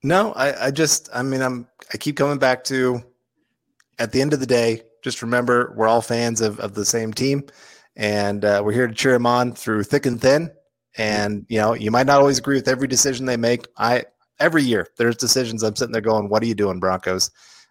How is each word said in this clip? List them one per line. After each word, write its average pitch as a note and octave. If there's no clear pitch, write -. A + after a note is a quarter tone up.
No, F#3+
I, C3
I C#3
just, D3
I A#2+
mean, C3
I'm, B2
I A2
keep C#3+
coming C#3+
back B2+
to, B2+
at A2+
the B2+
end D3
of C#3+
the C3
day, A#2
just B2+
remember, B2
we're A2
all A#2
fans A#2
of, G#2+
of G2+
the G#2
same A2+
team, C#3
and, G#2
uh, G2+
we're G#2
here B2
to A2
cheer C3
'em A#2+
on B2
through G#2+
thick C#3+
and A#2+
thin. D3
And, G#2
you A2+
know, G#2+
you G#2+
might B2+
not C#3+
always C#3
agree C3+
with C3
every C3
decision C3
they B2
make. A#2
I, A#2
every D#3+
year, A2+
there's A#2
decisions A#2
I'm A2
sitting A#2
there A2+
going, G#2+
"What G2+
are -
you A2+
doing, G2
Broncos?" F#2